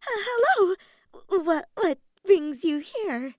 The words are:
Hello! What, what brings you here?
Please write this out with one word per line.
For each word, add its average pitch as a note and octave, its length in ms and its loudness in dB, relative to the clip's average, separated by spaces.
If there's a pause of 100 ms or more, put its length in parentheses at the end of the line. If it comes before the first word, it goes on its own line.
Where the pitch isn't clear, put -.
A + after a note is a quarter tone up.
Hello! A#4 720 0 (540)
What, E4 460 0
what E4 240 0 (260)
brings D4+ 380 2
you D4+ 160 0
here? C#4 580 -8